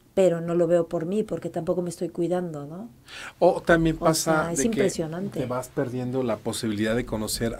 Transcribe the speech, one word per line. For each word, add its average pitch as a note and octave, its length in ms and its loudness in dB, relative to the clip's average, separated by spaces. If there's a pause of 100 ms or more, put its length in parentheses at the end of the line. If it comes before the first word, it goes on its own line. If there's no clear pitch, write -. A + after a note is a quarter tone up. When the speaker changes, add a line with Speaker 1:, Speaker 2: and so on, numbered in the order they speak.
(140)
Speaker 1:
pero E3+ 260 4
no E3+ 140 -2
lo F3 120 4
veo E3+ 220 4
por E3 160 -4
mí, G3+ 200 0
porque E3+ 260 -6
tampoco E3+ 320 -2
me F3 80 -4
estoy E3+ 180 -6
cuidando, E3+ 560 -4
¿no? F3+ 240 -14 (500)
Speaker 2:
O E3+ 220 4
también E3 360 4
Speaker 1:
O - 100 -6
Speaker 2:
pasa D#3+ 380 2
Speaker 1:
sea, E3 80 -4
es E3+ 60 -2
Speaker 2:
de - 60 0
que A#3 40 2
Speaker 1:
impresionante. F#3 720 -2
Speaker 2:
te C3 60 -2
vas B2 220 -4
perdiendo B2+ 540 -2
la A2+ 160 0
posibilidad A2 580 -2
de B2 80 0
conocer A2+ 540 -4